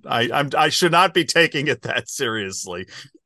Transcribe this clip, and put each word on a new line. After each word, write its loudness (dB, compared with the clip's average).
I, 0
I'm, 0
I 4
should 2
not 4
be 2
taking 2
it -2
that -6
seriously. -6